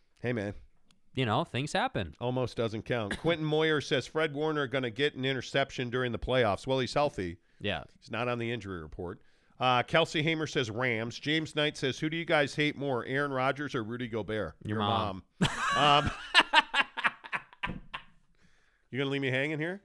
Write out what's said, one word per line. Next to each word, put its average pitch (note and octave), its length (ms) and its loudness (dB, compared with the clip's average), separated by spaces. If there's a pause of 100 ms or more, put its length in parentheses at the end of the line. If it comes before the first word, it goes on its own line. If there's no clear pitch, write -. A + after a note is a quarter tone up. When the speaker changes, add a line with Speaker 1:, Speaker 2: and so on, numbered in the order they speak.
(180)
Speaker 1:
Hey, B2 160 -2
man. G2+ 180 -2 (600)
Speaker 2:
You C3 100 0
know, A#2 200 2
things C3+ 280 -4
happen. C3 480 -2
Speaker 1:
Almost B2+ 380 -2
doesn't A2 260 -2
count. A2 340 -2
<coughs> - 40 -18
Quentin D#3+ 240 2
Moyer D#3 340 4
says C3 260 0
Fred D#3 280 0
Warner D3+ 320 0
gonna B2+ 240 -2
get C#3+ 240 0
an B2+ 100 -4
interception C3+ 640 0
during B2 240 0
the G#2+ 60 -2
playoffs. A#2+ 480 2
Well, C3 120 0
he's B2+ 140 -2
healthy. A2 460 0 (200)
Speaker 2:
Yeah. F2+ 260 -2 (140)
Speaker 1:
He's - 120 -20
not A2+ 180 -2
on B2 100 -2
the A#2 140 -2
injury G2 300 -6
report. F2+ 400 -10 (360)
Uh, B2 240 4
Kelsey E3 400 2
Hamer D#3 240 0
says B2+ 240 -2
Rams. A#2 480 -2
James D#3 380 -2
Knight D3+ 220 0
says, C3 200 -2
"Who D#3 120 -2
do E3 80 -4
you E3 80 -4
guys D3+ 280 2
hate D3 220 0
more, C3 300 -2
Aaron C#3+ 260 0
Rodgers C3+ 420 0
or A#2+ 80 0
Rudy A#2 260 -6
Gobert?" G#2+ 540 -4
Speaker 2:
Your G#2+ 140 -2
Speaker 1:
Your G#2 100 2
Speaker 2:
mom. G#2 360 0 (520)
Speaker 1:
mom. C#3+ 300 6
Um, - 60 0 (1600)
<laughs> F3+ 40 -6 (1160)
you A#2+ 80 -6
gonna C#3 120 0
leave C#3 120 0
me C3 80 2
hanging C#3+ 280 0
here? F3 260 -4